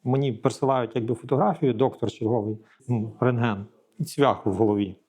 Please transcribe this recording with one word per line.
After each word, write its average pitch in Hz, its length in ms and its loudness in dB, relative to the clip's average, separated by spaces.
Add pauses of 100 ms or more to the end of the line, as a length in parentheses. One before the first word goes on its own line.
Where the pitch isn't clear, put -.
Мені 131 300 0
присилають 127 600 -2
якби 117 200 -2
фотографію, 135 580 0
доктор 117 380 0
черговий, 110 460 -2 (300)
ну, 110 320 -2
рентген, 117 460 0 (340)
і 165 40 -2
цвях 127 420 0
в 101 80 2
голові. 101 420 0 (140)